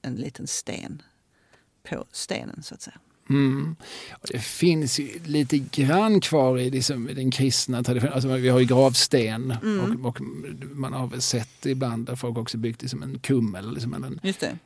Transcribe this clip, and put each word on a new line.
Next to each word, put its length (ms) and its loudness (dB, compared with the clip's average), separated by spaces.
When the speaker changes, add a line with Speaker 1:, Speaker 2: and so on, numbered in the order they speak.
Speaker 1:
en 140 -6
liten 320 -8
sten 540 -8
på 220 -8
stenen, 520 -8
så 120 -16
att 60 -18
säga. 160 -18
Speaker 2:
Mm. 460 -2
Och 200 -16
det 80 -6
finns 600 2
ju 260 -8
lite 320 2
grann 640 4
kvar 360 4
i 120 0
liksom 460 -2
den 160 0
kristna 520 2
traditionen. 300 2
Alltså, 160 0
vi 200 2
har 100 8
ju 60 8
gravsten 840 4
Speaker 1:
Mm. 420 0
Speaker 2:
och, 40 -2
och 120 -6
man 220 -6
har 140 -2
väl 140 -6
sett 440 -2
ibland 400 -2
där 100 -6
folk 220 -4
också 200 -4
byggt 240 -4
liksom 220 -6
en 160 -8
kummel, 540 0
liksom 200 -6
en, 300 -8
Speaker 1:
Just 160 -2
det. 260 -4